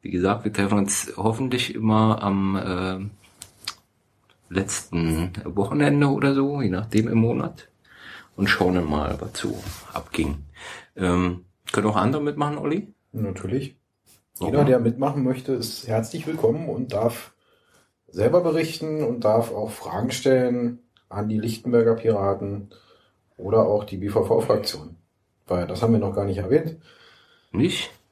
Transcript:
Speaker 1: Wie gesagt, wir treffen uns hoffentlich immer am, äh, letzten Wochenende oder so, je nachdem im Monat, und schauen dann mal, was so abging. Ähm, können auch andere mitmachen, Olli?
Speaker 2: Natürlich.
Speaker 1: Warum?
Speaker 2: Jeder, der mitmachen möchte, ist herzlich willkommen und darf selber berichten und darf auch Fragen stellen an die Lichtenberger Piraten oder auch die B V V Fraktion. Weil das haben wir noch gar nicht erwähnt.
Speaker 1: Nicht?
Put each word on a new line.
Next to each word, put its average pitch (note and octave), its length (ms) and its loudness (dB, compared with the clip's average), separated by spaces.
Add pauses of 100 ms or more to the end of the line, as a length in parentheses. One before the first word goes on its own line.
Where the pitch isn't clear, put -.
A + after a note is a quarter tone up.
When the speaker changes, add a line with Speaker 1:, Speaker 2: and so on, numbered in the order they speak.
Speaker 1:
Wie - 100 -10
gesagt, F#2+ 340 0
wir G#2+ 80 -2
treffen G2 260 2
uns - 380 -2
hoffentlich B2 580 0
immer A2 460 4
am, G2 360 0
äh, F#2 520 -4 (1400)
letzten E2+ 840 -2 (120)
Wochenende C#3+ 640 2
oder C#3 260 2
so, C#3 280 0
je G#2 80 2
nachdem G#2+ 380 0
im A#2 100 2
Monat, - 500 0 (680)
und G2 120 0
schauen F2+ 260 2
dann F2 140 0
mal, D2 320 0
was - 180 -10
so - 200 -4 (340)
abging. C#2+ 520 -4 (500)
Ähm, F2+ 500 0 (280)
können G#2 140 2
auch G#2+ 100 2
andere C3 260 2
mitmachen, D3 360 -2
Olli? D3+ 340 -4 (200)
Speaker 2:
Natürlich. A2 640 -6 (600)
Speaker 1:
Warum? E2+ 140 -2
Speaker 2:
Jeder, C#3+ 120 4
der B2+ 140 6
mitmachen C3+ 460 0
möchte, B2+ 280 -2
ist A2+ 360 -6
herzlich A2 380 -4
willkommen D#3 420 0
und - 240 -6
darf A2+ 400 -2 (760)
selber B2 320 4
berichten D#3 600 -2
und A#2+ 220 -2
darf A2 280 4
auch G#2+ 180 -4
Fragen A2 420 -4
stellen B2 680 2 (300)
an G#2+ 200 -4
die A2 120 0
Lichtenberger A#2 540 4
Piraten G2+ 760 0 (680)
oder G#2 300 2
auch G#2 180 2
die G2+ 120 -10
B G2 140 -4
V G#2 140 2
V - 180 4
Fraktion. - 540 -2 (520)
Weil F2 180 0
das F#2 160 -4
haben A#2 100 4
wir G#2+ 60 6
noch G2 160 -2
gar G2+ 100 0
nicht F#2+ 140 -2
erwähnt. B2 380 0 (760)
Speaker 1:
Nicht? - 380 0 (220)